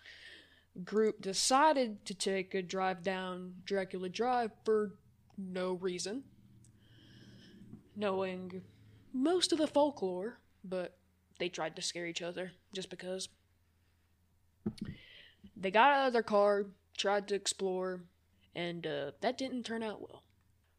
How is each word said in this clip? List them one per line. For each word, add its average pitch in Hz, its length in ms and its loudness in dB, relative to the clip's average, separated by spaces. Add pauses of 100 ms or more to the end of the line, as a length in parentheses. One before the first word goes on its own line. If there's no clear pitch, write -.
(840)
Group 214 380 2
decided 254 840 4
to 202 100 -8
take 190 400 -2
a 190 60 0
drive 185 420 -2
down 185 520 -4 (100)
Dracula 185 440 -2
Drive 233 420 0 (140)
for 214 300 2 (440)
no 185 360 -2
reason, 185 500 -4 (1700)
knowing 185 680 -2 (500)
most 330 400 2
of 320 60 2
the 302 100 2
folklore, 240 720 0 (240)
but 185 320 -6 (420)
they 180 120 0
tried 165 260 -4
to 180 60 -10
scare 175 240 -4
each 170 160 -6
other 175 300 -4 (200)
just 185 160 -6
because. 185 400 -6 (2250)
They 190 160 -2
got 233 220 8
out 277 140 4
of 254 80 2
their 233 80 4
car, 202 440 4 (300)
tried 202 320 0
to 202 60 -2
explore, 185 680 -2 (540)
and, 170 320 -6
uh, 143 240 -4 (100)
that 254 180 0
didn't 254 260 -4
turn 226 180 -4
out 214 180 -6
well. - 220 -16 (560)